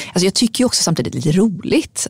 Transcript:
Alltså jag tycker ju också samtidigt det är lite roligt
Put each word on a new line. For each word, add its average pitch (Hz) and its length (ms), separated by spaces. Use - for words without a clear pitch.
Alltså 180 120
jag 190 80
tycker - 280
ju 247 40
också - 180
samtidigt 156 300
det 127 60
är - 20
lite 156 180
roligt 214 720